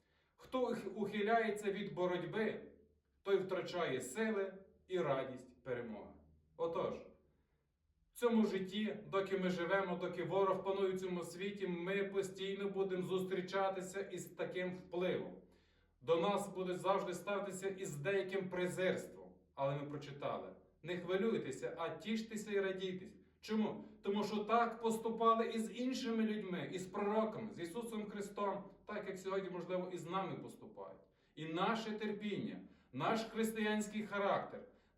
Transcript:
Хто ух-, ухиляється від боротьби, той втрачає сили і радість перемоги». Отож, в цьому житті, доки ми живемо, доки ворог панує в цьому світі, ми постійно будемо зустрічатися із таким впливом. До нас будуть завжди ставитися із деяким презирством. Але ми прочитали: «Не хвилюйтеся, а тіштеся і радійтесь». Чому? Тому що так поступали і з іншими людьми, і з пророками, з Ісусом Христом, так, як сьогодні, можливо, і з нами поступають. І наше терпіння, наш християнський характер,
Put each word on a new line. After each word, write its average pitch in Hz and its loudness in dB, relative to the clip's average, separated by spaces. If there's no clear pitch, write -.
Хто - -4
ух-, 226 0
ухиляється 214 2
від 185 -4
боротьби, 180 0
той 196 4
втрачає 165 2
сили 214 0
і 185 0
радість 135 0
перемоги». 113 -4
Отож, 170 0
в - -16
цьому 226 6
житті, 190 0
доки 190 2
ми 180 4
живемо, 175 2
доки 175 -2
ворог 185 4
панує 190 2
в 185 -2
цьому 180 -2
світі, 190 -4
ми 180 0
постійно 196 -2
будемо 185 0
зустрічатися 185 0
із 180 -6
таким 180 -4
впливом. 175 -2
До 156 4
нас 196 2
будуть 180 -2
завжди 180 2
ставитися 196 -4
із 180 -6
деяким 190 0
презирством. 180 0
Але 139 0
ми 143 -6
прочитали: - -6
«Не 175 -4
хвилюйтеся, 185 0
а 165 -2
тіштеся 214 -4
і 196 4
радійтесь». 185 -4
Чому? - 0
Тому 202 2
що 208 -2
так 233 4
поступали 226 6
і 233 -2
з - -2
іншими 226 2
людьми, 185 0
і 185 -4
з 180 -4
пророками, 214 2
з - -10
Ісусом 208 -4
Христом, 202 -2
так, 202 -6
як 185 -6
сьогодні, 185 -2
можливо, 180 -2
і 170 -6
з 151 -8
нами 180 0
поступають. 107 -12
І 156 -8
наше 208 0
терпіння, 196 -4
наш 170 2
християнський 214 0
характер, 196 0